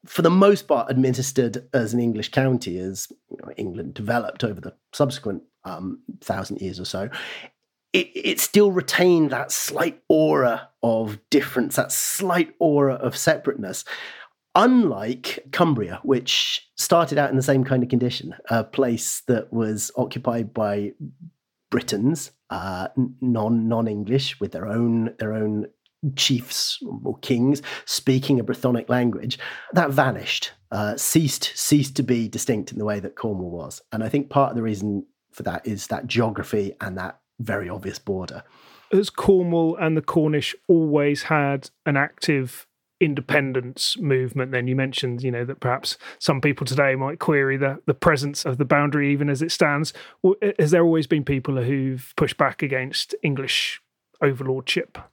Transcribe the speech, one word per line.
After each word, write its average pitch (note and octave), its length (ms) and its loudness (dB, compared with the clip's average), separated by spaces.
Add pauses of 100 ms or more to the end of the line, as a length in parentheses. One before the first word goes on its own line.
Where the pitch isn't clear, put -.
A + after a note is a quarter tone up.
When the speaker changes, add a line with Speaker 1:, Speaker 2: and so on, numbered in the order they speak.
Speaker 1:
for - 160 -6
the E3+ 80 6
most F#3+ 400 6
part, B2+ 220 2
administered B2+ 800 0
as A2+ 220 0
an A#2+ 60 2
English A2 280 -2
county B2+ 500 0
as, F#2 300 -8 (220)
you - 120 -14
know, - 140 -16
England G2 380 -8
developed A2+ 500 -2
over G#2 160 -4
the - 140 -14 (180)
subsequent, B2+ 500 -2 (220)
um, F#2 360 -10 (200)
thousand - 400 -6
years F2+ 180 -8
or F#2 60 -12
so. G2 240 -8 (840)
It, F3+ 200 0
it - 260 -4
still G3+ 300 6
retained F3 600 4
that A#2+ 200 -4
slight - 600 -4
aura D3+ 580 4 (140)
of A2 360 0 (120)
difference, C#3 460 0
that - 140 0
slight F#3 680 -2
aura C#3+ 380 4
of B2 200 -4
separateness, C3+ 680 -2 (680)
unlike E3 960 2
Cumbria, C3+ 520 2
which - 720 0
started E3 400 4
out C#3+ 140 4
in C3+ 60 2
the C3 60 4
same C3+ 220 4
kind C3 180 2
of B2 60 -2
condition, B2 460 -2 (160)
a A2+ 140 2
place - 640 -2
that A2+ 220 0
was G#2+ 460 -2
occupied A#2 560 -2
by G2+ 400 -2 (800)
Britons, A#2+ 600 0 (200)
uh, F#2 460 -6
n-, B2+ 260 -2
non, A2+ 460 2
non-English, A2+ 680 -2
with G2+ 140 -6
their F2+ 140 -8
own, A2+ 520 0
their A2 140 -4
own G#2+ 340 -2 (480)
chiefs - 680 -2 (220)
or G#2 160 -6
kings C3+ 440 2 (220)
speaking C3+ 540 2
a A2+ 60 0
Brythonic B2 440 -2
language, A#2+ 500 0 (340)
that E3 180 4
vanished, C3+ 640 0 (180)
uh, G#2 260 -2
ceased, - 600 0
ceased C#3 400 2
to D3 60 0
be A#2 260 2
distinct - 420 -2
in - 80 -10
the G#2+ 60 -4
way G#2 160 -2
that F#2+ 160 -10
Cornwall F#2 340 -4
was. E2+ 400 -10
And A2+ 140 -4
I A2 40 -4
think C#3+ 220 0
part C#3 200 4
of A#2+ 60 -6
the A#2 60 -2
reason G2+ 440 -2 (260)
for - 120 -16
that - 220 -6
is G#2 220 -8
that - 180 -6
geography G#2+ 720 -2
and F#2+ 180 -8
that F2+ 200 -10 (220)
very F2+ 280 -4
obvious F2+ 300 -10
border. F#2 460 -8 (480)
Speaker 2:
Has G3+ 180 4
Cornwall E3+ 640 4
and D#3+ 200 2
the D3+ 60 0
Cornish D3+ 520 0 (140)
always D3 560 4
had C#3+ 460 0 (160)
an C#3+ 100 2
active C#3 720 -2 (320)
independence C3 960 0
movement C3 540 0
then? B2 160 -2
You B2+ 80 2
mentioned, C3 460 -2
you C3 80 -2
know, A#2+ 160 -4
that C3+ 140 -10
perhaps - 380 -2 (200)
some C3+ 220 0
people C#3+ 260 0
today C3+ 300 2
might C3+ 220 -4
query C3+ 380 2
the, C#3 300 -2
the C#3+ 80 0
presence C#3+ 500 0
of C3 140 -4
the C#3 60 2
boundary C#3+ 480 2
even C#3+ 160 0
as C#3 140 -2
it D#3+ 80 -4
stands. D3 420 0 (300)
W-, G3+ 360 4
has D3+ 120 4
there E3+ 140 6
always D#3+ 220 4
been D3+ 180 0
people C3+ 380 -2
who've C3 540 -2
pushed - 200 0
back C3+ 260 -4
against C3 600 -6
English - 600 -2 (400)
overlordship? C3 760 -4 (140)